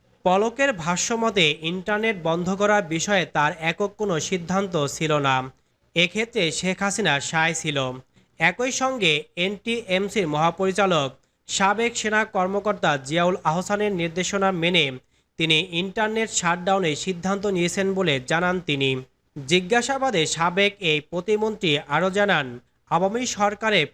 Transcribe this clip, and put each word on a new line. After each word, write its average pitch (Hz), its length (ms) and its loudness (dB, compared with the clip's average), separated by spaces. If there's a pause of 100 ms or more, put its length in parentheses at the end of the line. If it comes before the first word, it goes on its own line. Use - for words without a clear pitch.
(240)
পলকের 233 480 2
ভাষ্যমতে, 180 880 0
ইন্টারনেট 202 640 -2
বন্ধ 170 320 0
করার 208 280 2
বিষয়ে 165 440 0
তার 151 340 0
একক 170 380 -2
কোনো 185 220 0
সিদ্ধান্ত 180 680 -2
ছিল 151 320 0
না। 135 320 0 (440)
এক্ষেত্রে 180 580 0
শেখ 185 300 -4
হাসিনা 190 380 0
সায় 160 340 0
ছিল। 139 380 -2 (460)
একই 180 340 0
সঙ্গে 196 520 0 (120)
এনটিএমসির 196 920 -2
মহাপরিচালক 170 800 0 (400)
সাবেক 208 480 0
সেনা 214 280 0
কর্মকর্তা 190 720 0
জিয়াউল 170 480 0
আহসানের 208 480 0
নির্দেশনা 180 580 0
মেনে 165 480 2 (400)
তিনি 160 320 2
ইন্টারনেট 214 600 -2
শাটডাউনের 180 640 0
সিদ্ধান্ত 190 500 -4
নিয়েছেন 190 480 0
বলে 160 320 0
জানান 180 340 0
তিনি। 135 420 0 (440)
জিজ্ঞাসাবাদে 226 800 2
সাবেক 180 540 0
এই 151 200 0
প্রতিমন্ত্রী 196 800 0
আরও 156 320 0
জানান, 165 500 0 (300)
আওয়ামী 196 360 0
সরকারের 208 680 0